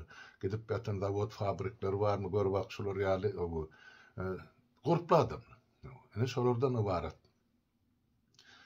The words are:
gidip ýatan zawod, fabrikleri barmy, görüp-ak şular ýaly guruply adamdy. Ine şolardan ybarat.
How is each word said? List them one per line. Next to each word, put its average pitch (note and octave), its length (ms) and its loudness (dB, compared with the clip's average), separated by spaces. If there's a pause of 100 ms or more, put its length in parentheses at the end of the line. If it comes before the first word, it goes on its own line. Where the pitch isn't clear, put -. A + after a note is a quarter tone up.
(420)
gidip G#2 280 -2
ýatan G#2 300 -2
zawod, G2+ 300 0
fabrikleri F#2+ 720 -2
barmy, G2+ 360 2
görüp-ak G2 360 2
şular G2 240 -4
ýaly F#2+ 340 2 (1500)
guruply E3+ 320 4
adamdy. - 360 2 (640)
Ine A#2 100 0
şolardan B2 560 2
ybarat. E2+ 340 -2 (1500)